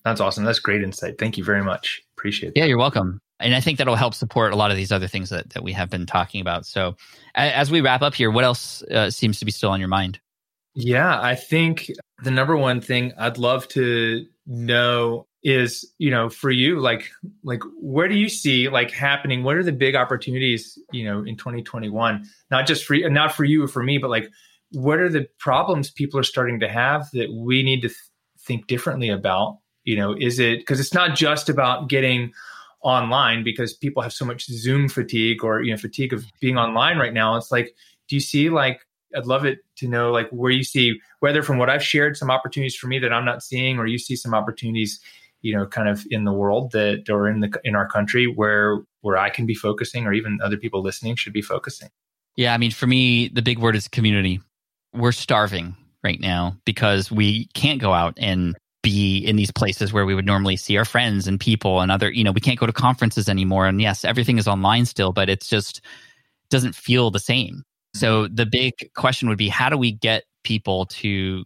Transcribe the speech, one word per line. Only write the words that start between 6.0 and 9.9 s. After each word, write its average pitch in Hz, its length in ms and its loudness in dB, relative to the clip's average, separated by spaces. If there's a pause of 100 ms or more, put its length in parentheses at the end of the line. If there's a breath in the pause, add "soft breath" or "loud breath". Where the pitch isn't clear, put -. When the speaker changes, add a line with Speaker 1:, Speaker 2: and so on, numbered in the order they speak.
Speaker 2:
talking 90 380 -2
about. 87 240 -6
So 92 300 -4 (380 loud breath)
a-, 135 220 0
as 139 140 2
we 165 100 2
wrap 131 220 2
up 147 120 2
here, 113 160 2
what 120 140 4
else, - 380 -2
uh, 107 280 0
seems 110 280 -2
to - 80 -8
be 104 40 -2
still 101 200 -2
on 95 100 0
your 92 80 -4
mind? 92 320 -2 (540)